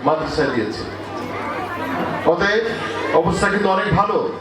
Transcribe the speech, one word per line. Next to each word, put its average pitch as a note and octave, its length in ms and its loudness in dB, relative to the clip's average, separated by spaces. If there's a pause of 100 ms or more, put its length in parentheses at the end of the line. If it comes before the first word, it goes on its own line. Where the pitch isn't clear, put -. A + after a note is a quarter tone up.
মাদ্রাসায় D3 480 2
দিয়েছে। A2 300 -2 (1500)
অতএব G3+ 340 2 (560)
অবস্থা F3+ 320 2
কিন্তু G3+ 220 2
অনেক F3+ 140 0 (100)
ভালো। G#3 180 2 (240)